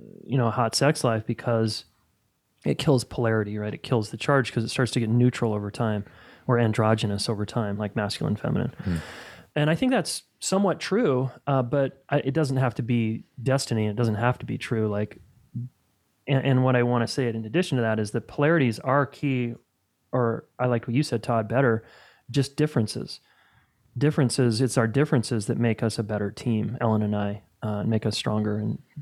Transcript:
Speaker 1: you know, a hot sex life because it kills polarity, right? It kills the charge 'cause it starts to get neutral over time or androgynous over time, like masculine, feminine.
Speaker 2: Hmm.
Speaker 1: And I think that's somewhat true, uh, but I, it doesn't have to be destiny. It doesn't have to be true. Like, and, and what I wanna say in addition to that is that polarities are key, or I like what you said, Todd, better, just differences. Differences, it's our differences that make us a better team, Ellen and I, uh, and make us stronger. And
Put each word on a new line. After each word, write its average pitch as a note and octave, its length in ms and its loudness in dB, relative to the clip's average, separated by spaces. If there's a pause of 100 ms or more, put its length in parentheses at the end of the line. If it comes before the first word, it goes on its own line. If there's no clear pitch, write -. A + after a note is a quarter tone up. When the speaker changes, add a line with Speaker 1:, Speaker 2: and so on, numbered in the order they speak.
(240)
Speaker 1:
you C3 120 -2
know, A#2 120 4
a - 20 -2
hot A#2 240 0
sex C#3 300 2
life A2+ 220 0
because A2+ 580 0 (800)
it - 140 0
kills C3+ 260 2
polarity, G#2+ 520 -2
right? G#2+ 160 -4
It - 100 -12
kills A2 280 0
the A2 60 -10
charge C3+ 360 0
'cause A2+ 120 0
it - 40 -4
starts B2+ 240 0
to B2 80 0
get A2 80 -2
neutral A#2+ 460 2
over G#2 160 -4
time G#2+ 340 -2 (440)
or B2 100 4
androgynous G#2+ 680 2
over G#2 180 -2
time, G#2 320 -4
like G#2 180 -6
masculine, G#2 400 -2
feminine. - 380 -2 (100)
Speaker 2:
Hmm. F2 120 -2 (580)
Speaker 1:
And D3+ 160 2
I E3 40 2
think B3+ 180 0
that's - 300 -2 (180)
somewhat F#3+ 400 0
true, C3+ 500 0 (160)
uh, C3+ 160 2
but C3+ 480 -2
I, D3 80 2
it C3 160 -2
doesn't C#3 240 0
have B2+ 160 2
to A#2+ 80 -4
be A2+ 420 0 (180)
destiny. A2+ 440 0
It G#2 100 -2
doesn't A2+ 200 0
have A#2+ 240 0
to A#2+ 60 -12
be B2+ 120 -4
true. A2 300 -2
Like, G#2 300 -4 (1120)
and, C3+ 160 2
and B2+ 200 4
what B2+ 120 4
I A#2+ 60 4
wanna A#2+ 240 2
say B2 220 -2
in A2+ 180 -4
addition C#3 300 0
to A#2+ 60 2
that A2 160 0
is G#2 120 -2
that - 180 -4
polarities C#3+ 520 2
are C3+ 260 2
key, B2 480 -2 (580)
or A2+ 320 0 (140)
I B2+ 80 0
like A#2+ 200 0
what A#2 80 -4
you D3 80 2
said, A#2 200 -4
Todd, A2+ 260 0
better, A2+ 360 2 (460)
just C3 260 0
differences. - 640 -2 (760)
Differences, B2 640 2
it's B2+ 160 0
our A#2 120 4
differences A#2+ 580 0
that A#2 120 -2
make A2+ 240 2
us A2+ 160 -2
a A2+ 40 -2
better G#2 280 -4
team, A2 500 -2
Ellen A2 220 2
and G#2 140 0
I, G#2 260 -4 (220)
uh, G#2+ 160 -4
and A2 80 -2
make A2 160 0
us G#2+ 120 0
stronger. G#2+ 420 -2
And A2 200 -4 (240)